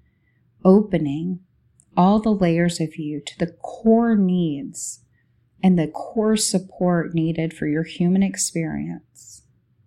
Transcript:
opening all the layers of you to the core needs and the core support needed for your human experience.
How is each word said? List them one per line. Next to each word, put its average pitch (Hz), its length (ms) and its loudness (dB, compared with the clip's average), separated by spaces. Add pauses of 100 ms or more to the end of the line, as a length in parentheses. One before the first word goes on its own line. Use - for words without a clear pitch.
(640)
opening 180 760 2 (580)
all 202 240 4
the 220 80 0
layers 175 500 2
of 156 160 -4
you 151 240 -8
to - 200 -14
the 170 120 -4 (100)
core 226 540 2
needs 175 880 -2 (600)
and 185 140 4
the 156 100 0
core 214 500 -2
support 180 760 -2
needed 160 400 -2
for 151 140 -6
your 151 160 -2
human 180 400 0
experience. 170 1200 -8 (440)